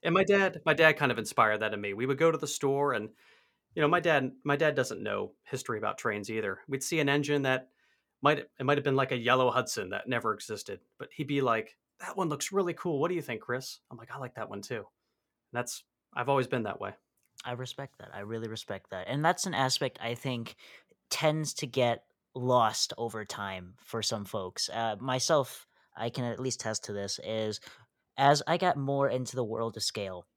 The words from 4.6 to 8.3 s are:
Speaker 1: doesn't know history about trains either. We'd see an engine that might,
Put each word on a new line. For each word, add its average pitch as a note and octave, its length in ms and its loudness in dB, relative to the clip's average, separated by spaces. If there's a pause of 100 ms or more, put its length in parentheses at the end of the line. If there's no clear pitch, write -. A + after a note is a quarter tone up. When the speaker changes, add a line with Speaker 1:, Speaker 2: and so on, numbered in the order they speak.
Speaker 1:
doesn't A#2 280 0
know G2+ 400 -2
history - 340 -6
about G#2 220 -2
trains G#2 320 -2
either. G#2 380 -2
We'd C3+ 140 -2
see D#3+ 180 0
an C#3+ 100 4
engine C#3+ 320 2
that C3 260 0 (540)
might, D3 160 6